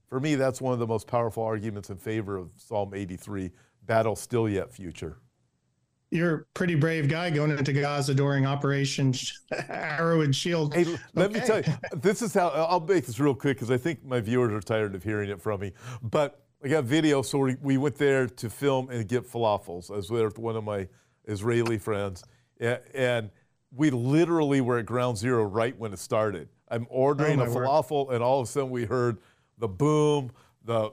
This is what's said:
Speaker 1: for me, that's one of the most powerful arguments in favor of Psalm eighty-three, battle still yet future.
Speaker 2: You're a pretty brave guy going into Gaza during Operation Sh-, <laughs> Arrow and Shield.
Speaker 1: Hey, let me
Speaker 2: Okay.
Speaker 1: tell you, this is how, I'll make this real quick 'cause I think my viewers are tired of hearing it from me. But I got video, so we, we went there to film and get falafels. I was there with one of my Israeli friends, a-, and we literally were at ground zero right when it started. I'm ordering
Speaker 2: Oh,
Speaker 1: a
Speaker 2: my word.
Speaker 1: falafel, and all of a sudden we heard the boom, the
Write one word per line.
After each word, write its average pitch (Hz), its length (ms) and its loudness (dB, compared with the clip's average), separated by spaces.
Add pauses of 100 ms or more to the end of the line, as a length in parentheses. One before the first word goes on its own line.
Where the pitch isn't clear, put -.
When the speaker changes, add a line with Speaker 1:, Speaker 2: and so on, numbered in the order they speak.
Speaker 1:
for 131 100 -4
me, 151 160 0
that's 131 260 0
one 127 120 0
of 123 80 -2
the 120 80 -2
most 113 180 -2
powerful 117 380 -2
arguments 107 460 -6
in 95 80 -10
favor 110 380 -4
of 90 200 -10
Psalm 101 380 -6
eighty-three, 95 580 -8 (320)
battle 110 320 2
still 113 320 0
yet 95 240 -2
future. 85 460 -12 (920)
Speaker 2:
You're 165 240 2
a 147 180 -4
pretty 175 220 0
brave 156 340 2
guy 170 220 0
going 151 220 2
into 139 200 -2
Gaza 143 400 0
during 139 320 2
Operation 139 680 0
Sh-, - 200 -6 (180)
<laughs> - 180 -6
Arrow 165 540 0
and 139 120 4
Shield. 156 400 0
Speaker 1:
Hey, 175 100 4 (300)
let 196 180 2
me 220 60 -4
Speaker 2:
Okay. - 80 -2
Speaker 1:
tell 214 140 4
you, - 400 -2
this 190 200 2
is 226 140 -2
how, 180 140 4
I'll 160 320 2
make 160 260 2
this 117 140 -6
real 143 140 4
quick 135 240 0
'cause 117 120 -2
I 127 80 4
think 160 260 -4
my 127 160 0
viewers 117 320 2
are 107 80 -2
tired 107 340 0
of 95 100 -10
hearing 104 260 -2
it 98 100 -8
from 104 200 -4
me. 98 120 -6 (300)
But 143 380 0 (220)
I 139 60 -4
got 147 160 2
video, 143 380 4
so 143 160 -2
we, 131 220 2
we 139 180 2
went 135 180 -2
there 135 300 4
to 110 240 -8
film 131 400 0
and 117 180 -4
get 120 180 0
falafels. 101 640 -2
I 104 60 -8
was 95 120 -6
there 113 180 2
with 104 120 -6
one 113 160 -4
of 110 80 -4
my 104 240 -4 (380)
Israeli 113 540 0
friends, 101 440 -4 (380)
a-, 120 180 0 (160)
and 120 360 0 (440)
we 147 160 2
literally 143 720 2
were 120 180 2
at 110 80 -4
ground 123 300 0
zero 113 280 2
right 113 320 0
when 104 180 -8
it 92 40 -10
started. 107 520 -2 (180)
I'm 117 220 -4
ordering 143 500 2
Speaker 2:
Oh, 127 40 2
Speaker 1:
a - 40 0
Speaker 2:
my 117 60 -2
word. 127 120 0
Speaker 1:
falafel, 143 460 0
and 117 100 0
all 131 180 2
of 120 80 -4
a - 20 -12
sudden 135 200 -2
we 120 140 -4
heard 120 320 0 (420)
the 113 80 -4
boom, 147 640 2 (340)
the 110 280 0